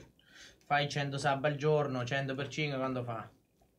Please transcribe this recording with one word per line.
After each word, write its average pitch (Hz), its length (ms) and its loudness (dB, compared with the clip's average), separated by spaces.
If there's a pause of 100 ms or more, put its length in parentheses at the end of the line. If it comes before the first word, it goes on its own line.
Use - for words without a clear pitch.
(640)
Fai 143 240 2
cento 143 300 -2
sub 135 260 2
al 147 120 2
giorno, 139 480 2
cento 135 300 -2
per 135 140 -4
cinque, 147 300 -2
quando 131 240 -2
fa? 113 260 -6 (500)